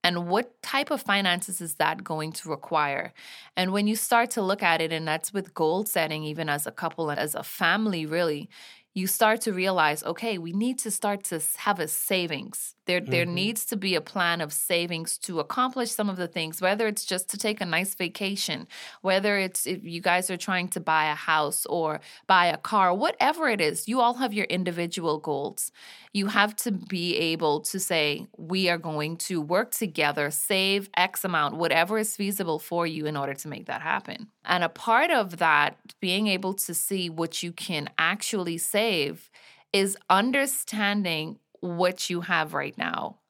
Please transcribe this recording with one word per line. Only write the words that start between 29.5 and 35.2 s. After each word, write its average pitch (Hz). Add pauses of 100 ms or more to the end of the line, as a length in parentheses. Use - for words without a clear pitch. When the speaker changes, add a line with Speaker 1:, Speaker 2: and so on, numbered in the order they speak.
Speaker 1:
together, 151
save 196
X 180
amount, 156
whatever 170
is 220
feasible 196
for 170
you 156
in 151
order 139
to 139
make -
that -
happen." - (160)
And 175
a 170
part 240
of 196